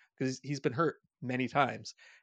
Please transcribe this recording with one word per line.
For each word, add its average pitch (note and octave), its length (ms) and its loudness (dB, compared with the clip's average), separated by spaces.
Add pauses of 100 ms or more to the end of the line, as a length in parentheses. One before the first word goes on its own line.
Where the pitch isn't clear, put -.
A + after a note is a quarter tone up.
(180)
'cause C3 260 -2
he's C#3 180 -4
been C#3+ 100 2
hurt D#3 300 0 (200)
many B2 280 0
times. A#2 440 0 (300)